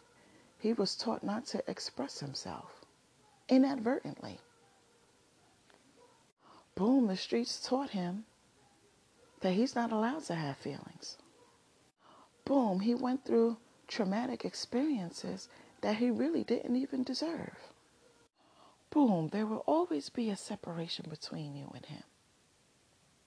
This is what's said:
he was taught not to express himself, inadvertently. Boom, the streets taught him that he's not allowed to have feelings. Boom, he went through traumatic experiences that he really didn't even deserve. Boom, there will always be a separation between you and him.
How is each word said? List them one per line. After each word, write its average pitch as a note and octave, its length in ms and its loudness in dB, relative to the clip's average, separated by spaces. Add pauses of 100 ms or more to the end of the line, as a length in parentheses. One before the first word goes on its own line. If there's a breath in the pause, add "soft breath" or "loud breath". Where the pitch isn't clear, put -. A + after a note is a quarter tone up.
(580 soft breath)
he A3 140 2
was G3 220 2
taught - 300 -4
not G#3 220 -2
to - 220 -4
express - 520 -6
himself, - 640 -10 (640)
inadvertently. C4 920 4 (2250 loud breath)
Boom, A#3+ 320 6
the F#3 100 2
streets - 440 -2
taught C4 300 0
him F#3 340 -2 (1160)
that F#3 120 4
he's A#3 220 4
not A#3 180 0
allowed A#3 320 0
to E3+ 100 -4
have D3 220 -2
feelings. - 600 -10 (1300 loud breath)
Boom, A3+ 360 4
he A#3 140 4
went B3+ 300 -2
through A#3 320 4 (320)
traumatic A3+ 560 -2
experiences F#3+ 1040 -2 (320 loud breath)
that G#3+ 160 2
he A#3+ 140 4
really B3 340 2
didn't A#3+ 320 0
even C4 260 -2
deserve. D4+ 540 -4 (1300 soft breath)
Boom, G3 420 6
there G#3+ 140 0
will G#3+ 200 -4
always D#4 440 2
be A#3 200 -2
a G3 60 -2
separation - 720 -8
between D3+ 460 -10
you C#3 200 -10
and - 120 -14
him. - 160 -14 (1200)